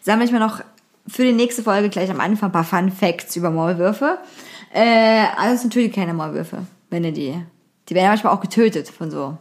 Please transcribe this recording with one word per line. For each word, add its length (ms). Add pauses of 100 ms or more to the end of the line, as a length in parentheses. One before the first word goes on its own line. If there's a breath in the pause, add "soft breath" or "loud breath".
sammle 220
ich 60
mir 80
noch 220 (480)
für 160
die 80
nächste 320
Folge 240
gleich 240
am 80
Anfang 300
ein 20
paar 100
Fun 300
Facts 420
über 160
Maulwürfe. 680 (540 loud breath)
Äh, 520 (120)
also, 180
es 80
sind 80
natürlich 220
keine 220
Maulwürfe, 440 (320)
wenn 120
ihr 100
die, 220 (540)
die 80
werden 80
ja 60
manchmal 240
auch 60
getötet 480
von 220
so 300